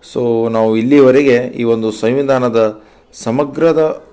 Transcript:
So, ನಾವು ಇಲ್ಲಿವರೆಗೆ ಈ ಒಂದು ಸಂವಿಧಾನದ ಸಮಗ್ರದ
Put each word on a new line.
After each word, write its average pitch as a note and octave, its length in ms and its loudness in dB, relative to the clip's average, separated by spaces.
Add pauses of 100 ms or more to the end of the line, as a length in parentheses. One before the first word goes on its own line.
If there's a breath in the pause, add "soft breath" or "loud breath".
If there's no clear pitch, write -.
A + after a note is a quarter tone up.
(160)
So, A#2 320 -2
ನಾವು A2+ 280 0
ಇಲ್ಲಿವರೆಗೆ C3 600 4
ಈ B2 260 -4
ಒಂದು A2+ 280 -2
ಸಂವಿಧಾನದ A#2+ 920 -2 (300 soft breath)
ಸಮಗ್ರದ D3+ 1000 -2